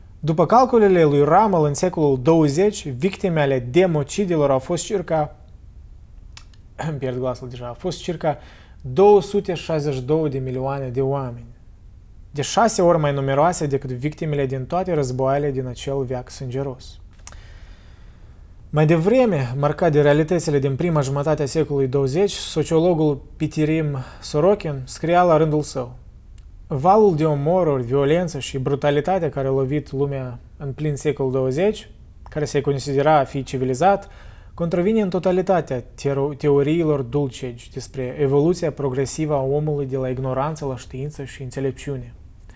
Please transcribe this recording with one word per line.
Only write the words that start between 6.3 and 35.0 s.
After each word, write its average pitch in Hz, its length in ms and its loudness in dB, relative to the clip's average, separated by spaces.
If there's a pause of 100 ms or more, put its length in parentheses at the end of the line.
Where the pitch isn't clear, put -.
<clears throat> 147 120 -6
îmi 147 100 -6
pierd 127 200 -6
glasul 127 300 -6
deja, 123 180 -12
au 123 80 -10
fost - 280 -8
circa 160 360 -2 (420)
două 190 420 6
sute 202 320 -4
șaizeci 151 400 -2
și 131 80 -6
două 156 260 0
de 135 100 -4
milioane 131 500 -6
de 123 120 -4
oameni. 131 460 -4 (840)
De 147 120 -6
șase 214 400 0
ori 170 160 4
mai 147 140 0
numeroase 139 540 0
decât 135 240 -4
victimele 143 560 -4
din 131 200 -6
toate 180 280 -2
războaiele 135 560 0
din 127 160 -4
acel 139 360 -6
veac 123 280 -6
sângeros. 131 720 -8 (1700)
Mai 156 120 4
devreme, 170 720 2
marcat 151 340 0
de 147 80 4
realitățile 151 580 2
din 135 180 0
prima 160 240 0
jumătate 143 420 0
a 143 40 0
secolului 139 420 0
douăzeci, 139 440 0
sociologul 160 920 0 (140)
Pitirim 156 600 0 (240)
Sorokin 156 640 0
scria 170 380 2
la 170 140 6
rândul 151 260 2
său: 123 340 -8 (720)
„Valul 180 500 4
de 151 100 0
omoruri, 151 560 2
violență 143 560 0
și 135 200 -8
brutalitate 147 680 0
care 135 200 -4
a - 20 0
lovit 135 400 -2
lumea 135 480 -6 (180)
în 139 160 -10
plin 147 240 -4
secol 135 340 -2
douăzeci, 135 600 -2 (320)
care - 220 -6
se 143 160 -2
considera 143 580 2
a 135 60 4
fi 135 180 -6
civilizat, 135 640 0 (460)
contravine 175 460 0